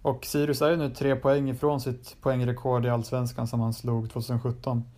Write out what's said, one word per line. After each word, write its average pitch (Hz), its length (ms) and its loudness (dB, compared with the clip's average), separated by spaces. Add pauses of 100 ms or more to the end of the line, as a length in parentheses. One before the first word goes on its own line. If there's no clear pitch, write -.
Och 131 220 -2
Sirius 147 380 0
är 151 80 4
ju 170 60 4
nu 143 140 0
tre 135 260 2
poäng 139 340 4
ifrån 143 300 0
sitt 127 400 -8
poängrekord 123 680 2
i - 20 2
Allsvenskan 120 600 -2
som 117 120 -2
han 113 140 0
slog 113 380 -2
tvåtusen 120 300 -2
sjutton. 120 400 -2 (160)